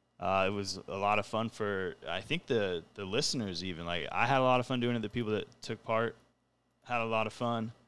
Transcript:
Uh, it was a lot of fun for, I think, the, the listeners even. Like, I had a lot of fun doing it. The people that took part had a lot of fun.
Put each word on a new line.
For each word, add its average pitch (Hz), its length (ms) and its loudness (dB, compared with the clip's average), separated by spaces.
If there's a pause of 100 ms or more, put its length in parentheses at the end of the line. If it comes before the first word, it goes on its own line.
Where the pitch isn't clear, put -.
(180)
Uh, 95 300 4
it - 20 2
was 95 280 -4 (100)
a 95 80 -4
lot 101 220 4
of 101 80 -2
fun 113 220 0
for, 98 460 -2 (140)
I 90 120 -4
think, 139 260 -4
the, 95 360 2 (120)
the 101 100 -8
listeners 98 600 -2
even. 85 220 -6
Like, 85 260 -2
I 107 140 2
had 135 120 4
a 131 60 4
lot 127 160 6
of 120 60 -2
fun 127 140 -2
doing 120 160 0
it. 113 60 -2
The 104 60 -4
people 107 240 -2
that 104 140 -2 (160)
took 110 220 -8
part 113 300 0 (680)
had 120 160 0
a 113 60 0
lot 110 200 2
of 107 60 -4
fun. 117 400 -2 (140)